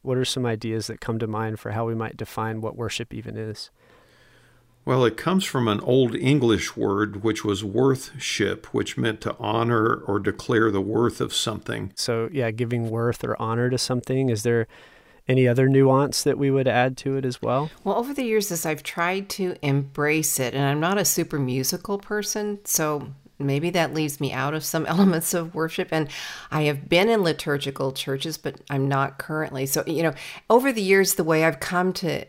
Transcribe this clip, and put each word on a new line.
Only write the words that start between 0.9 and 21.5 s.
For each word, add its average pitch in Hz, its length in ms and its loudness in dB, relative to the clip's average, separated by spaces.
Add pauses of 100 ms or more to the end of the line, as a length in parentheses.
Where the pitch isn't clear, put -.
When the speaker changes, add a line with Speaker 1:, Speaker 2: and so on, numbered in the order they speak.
Speaker 1:
come 113 180 -4
to 113 80 -2
mind 110 340 -4
for 110 120 -8
how 113 140 -2
we 117 80 -2
might 113 220 -6
define 110 460 -6
what 110 140 -6
worship 113 360 -6
even 110 240 -10
is? 110 340 -10 (1120)
Speaker 2:
Well, 127 200 2
it 113 140 2
comes 190 260 0
from 123 240 0
an 107 120 2
Old 123 340 2
English 123 600 2
word, 104 480 0
which 107 220 0
was 101 180 0
worthship, 110 1080 -2
which 107 240 -2
meant 117 260 -2
to - 160 -4
honor 113 580 2 (100)
or 101 120 0
declare 107 520 2
the 98 100 0
worth 110 400 0
of - 140 -4
something. 107 600 -4
Speaker 1:
So, 113 380 -4
yeah, 123 180 -2
giving 117 380 -2
worth 117 340 -2
or 117 180 -4
honor 117 280 0
to 127 80 0
something. 131 540 0
Is 107 140 -2
there 117 220 2 (640)
any 131 180 6
other 127 220 4
nuance 135 540 6
that 139 160 2
we 139 120 2
would 135 160 2
add 127 320 2
to 135 200 -4
it 135 80 -4
as 123 160 -4
well? 131 280 0 (140)
Speaker 3:
Well, 208 140 0
over 262 160 -4
the 269 100 -2
years, 220 260 0
as 170 140 -4
I've 156 180 -4
tried 185 480 -4
to 180 300 -4
embrace 147 800 0
it, 127 140 -2
and 143 100 0
I'm 139 160 0
not 180 160 2
a 196 80 2
super 160 340 -2
musical 135 600 -2